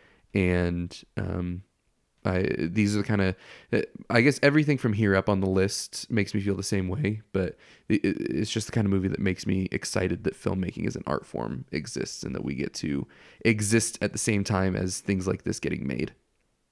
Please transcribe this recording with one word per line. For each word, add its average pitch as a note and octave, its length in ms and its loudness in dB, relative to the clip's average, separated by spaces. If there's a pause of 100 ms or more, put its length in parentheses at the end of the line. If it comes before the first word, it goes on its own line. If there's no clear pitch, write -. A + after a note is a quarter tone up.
(340)
And, F2 680 0 (140)
um, F2+ 480 -4 (600)
I, F#2 200 2 (140)
these G2+ 340 2
are G#2 80 2
the G2 60 -4
kinda, F#2+ 280 2 (360)
uh, A2+ 100 2 (280)
I A#2 100 4
guess C3+ 240 6
everything D3 340 4
from A#2+ 140 0
here G2+ 240 4
up G2 140 2
on G2 100 4
the F#2+ 80 2
list - 640 -2
makes G#2 220 0
me G2+ 80 0
feel G2 140 0
the G2 80 -4
same F#2+ 260 0
way, G#2+ 320 -2 (100)
but F#2+ 260 -2 (300)
it, - 160 2
it, F#2+ 160 0
it's F2 320 -2
just A2 140 -2
the - 80 -12
kind A2 120 2
of G2 60 2
movie F#2+ 160 2
that - 120 -2
makes F#2+ 260 0
me F#2+ 260 0
excited - 540 -2
that - 100 -2
filmmaking F#2 520 -4
as - 100 -6
an - 100 -10
art - 180 -2
form A#1 460 -6
exists - 520 -6
and - 120 -6
that - 80 -6
we C#2 120 -4
get C#2 180 -4
to - 340 -4 (380)
exist A2 560 2
at G#2 100 0
the - 60 -8
same G2+ 260 2
time F#2+ 320 2
as F#2 240 -2
things F#2+ 260 0
like F#2 180 -2
this - 160 -2
getting D#2+ 280 -4
made. - 260 -4 (580)